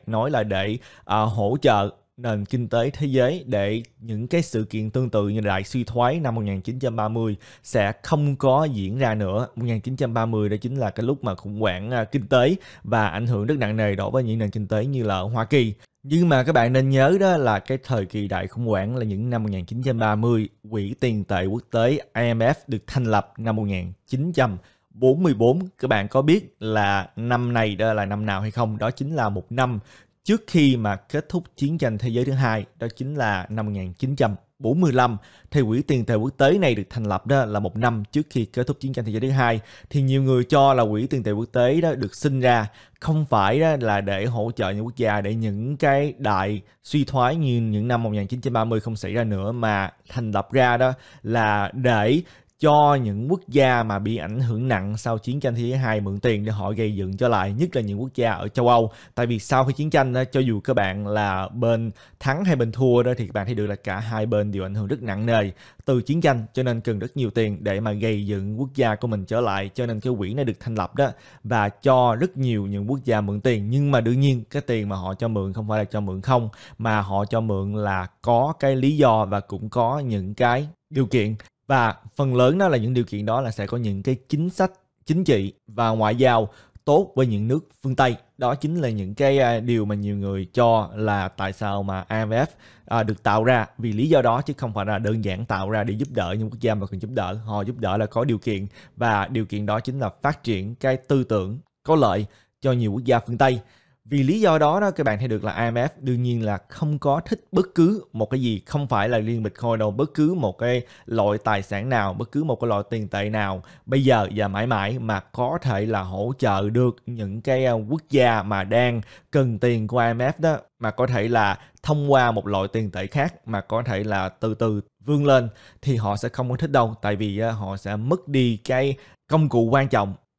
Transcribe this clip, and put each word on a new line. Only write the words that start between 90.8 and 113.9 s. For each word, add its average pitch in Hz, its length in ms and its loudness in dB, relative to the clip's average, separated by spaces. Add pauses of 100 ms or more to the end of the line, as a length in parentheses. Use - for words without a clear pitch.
là 104 340 -2
tại 98 240 -6
sao 101 300 -4
mà 95 260 -6
I 110 160 -2
M 107 60 -4
F, 123 160 2 (400)
à, 113 160 0
được 104 200 -4
tạo 110 220 2
ra, 120 220 2 (120)
vì 113 140 -4
lý 117 160 0
do 151 140 6
đó 120 200 2
chứ 143 140 -6
không 117 160 -6
phải 101 140 -4
là 104 120 -2
đơn 110 260 -2
giản 98 220 -4
tạo 95 240 -4
ra 107 140 0
để 110 100 -4
giúp 135 160 -4
đỡ 95 280 -4
những 110 120 -4
quốc 117 100 -14
gia 113 140 0
mà 101 120 -4
cần 95 160 -10
giúp 107 80 -10
đỡ. 101 240 -4
Họ 107 280 -6
giúp 117 160 -6
đỡ 101 180 0
là 107 100 0
có 113 180 -2
điều 117 140 0
kiện, 101 280 -4 (300)
và 107 320 0
điều 113 160 -4
kiện 104 220 -6
đó 107 140 -2
chính 131 180 -8
là 110 120 -2 (120)
phát 147 200 -2
triển 104 320 -4
cái 131 220 0
tư 131 280 0
tưởng 107 340 -2 (240)
có 160 140 2
lợi 104 300 2 (340)
cho 131 120 0
nhiều 117 200 0
quốc 120 120 -6
gia 120 160 4
phương 120 180 -6
Tây. 127 220 4 (440)
Vì 143 180 0
lý 175 180 2
do 165 180 6
đó 151 220 4
đó, 202 100 2
các 160 140 -4
bạn 107 140 0
thấy 123 100 -4
được 107 160 -2
là 104 200 -2
I 117 60 0
M 113 40 -4
F 120 140 0 (120)
đương 123 220 -2
nhiên 120 220 0
là 101 140 -2 (100)
không 151 300 -4
có 143 220 0
thích - 320 -6
bất 185 220 0
cứ 180 380 4
một 110 180 -2
cái 135 100 -2
gì, 113 260 -2
không 143 220 -4
phải 110 200 2
là 120 100 2
riêng 113 240 -2
Bitcoin 113 360 -2
đâu, 107 120 0
bất 135 240 -2
cứ 151 200 2
một 120 240 -2
cái 120 240 0 (240)
loại 104 320 0
tài 101 240 0
sản 101 260 -6
nào, 104 260 0
bất 110 180 -8
cứ 147 120 -2
một 139 160 -2
cái 123 80 -2
loại 101 220 0
tiền 110 180 -4
tệ 101 220 -4
nào 98 320 -4 (240)
bây 135 180 0